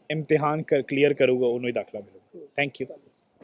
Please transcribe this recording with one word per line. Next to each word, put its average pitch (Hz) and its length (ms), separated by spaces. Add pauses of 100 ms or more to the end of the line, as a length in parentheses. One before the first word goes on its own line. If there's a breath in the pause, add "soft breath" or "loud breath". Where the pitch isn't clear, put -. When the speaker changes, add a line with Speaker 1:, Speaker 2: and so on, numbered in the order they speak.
(120)
Speaker 1:
ਇਮਤਿਹਾਨ 151 500
ਕਰ, 143 200
ਕਲੀਅਰ 143 320
ਕਰੂਗਾ, 127 340
ਉਹਨੂੰ 123 200
ਹੀ 120 60
ਦਾਖਲਾ 107 260
ਮਿਲੂਗਾ। - 400
Speaker 2:
ਹੂੰ। - 40
Speaker 1:
Thank 139 440
you। - 240 (320)